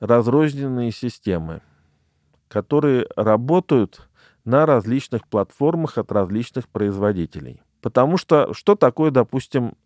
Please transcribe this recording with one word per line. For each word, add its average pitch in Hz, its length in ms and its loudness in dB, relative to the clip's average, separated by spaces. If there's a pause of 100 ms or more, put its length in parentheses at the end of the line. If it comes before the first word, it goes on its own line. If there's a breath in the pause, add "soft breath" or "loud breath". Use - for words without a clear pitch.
разрозненные 127 920 0
системы, 85 720 -6 (880)
которые 143 580 0 (100)
работают 117 920 0 (360 soft breath)
на 139 220 2
различных 123 640 -2
платформах 151 680 -2
от 107 160 -4
различных 104 560 -4
производителей. 98 920 -4 (180)
Потому 131 360 0
что, 156 380 2
что - 200 2
такое, 156 360 2
допустим, 127 640 -2 (120)